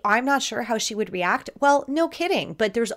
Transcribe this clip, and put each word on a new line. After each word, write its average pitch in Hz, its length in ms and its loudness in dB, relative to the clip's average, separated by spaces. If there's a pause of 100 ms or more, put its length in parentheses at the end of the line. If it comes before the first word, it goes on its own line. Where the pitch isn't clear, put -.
"I'm 220 200 2
not 277 180 2
sure 233 200 -4
how 226 160 -2
she 214 180 -4
would 208 160 -4
react," 185 360 -2 (120)
well, 285 260 4
no 320 220 0
kidding, 311 460 -2
but 214 200 0
there's 233 220 0